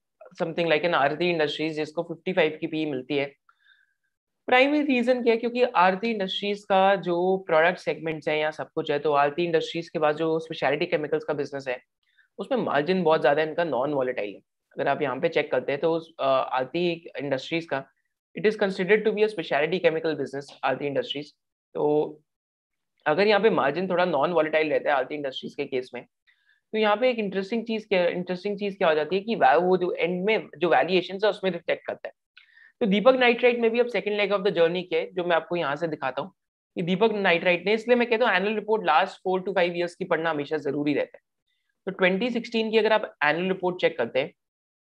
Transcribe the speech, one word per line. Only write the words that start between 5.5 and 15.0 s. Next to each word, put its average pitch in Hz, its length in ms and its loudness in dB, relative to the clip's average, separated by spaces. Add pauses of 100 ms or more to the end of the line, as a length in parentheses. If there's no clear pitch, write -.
आरती 190 480 2
Industries 202 540 -4
का 196 300 4
जो 180 520 0
product 170 320 4
segments 160 500 -6
हैं 156 100 0
या 151 120 0
सब 139 240 -10
कुछ 151 160 -4
है, 147 80 2
तो 147 140 0
आरती 143 320 2
इंडस्ट्रीज 160 440 -2
के 170 100 -8
बाद 151 180 2
जो 160 220 0
specialty 160 480 -2
केमिकल्स 156 380 -2
का 151 100 -4
बिजनेस 139 340 -8
है, 123 140 -6 (560)
उसमें 226 200 -4
margin 180 440 0
बहुत 156 200 4
ज्यादा 151 200 4
इनका 156 220 -2
नॉन 139 280 -2
वोलेटाइल 120 380 -4
है। 98 100 -18 (380)
अगर 156 100 -2
आप 139 140 0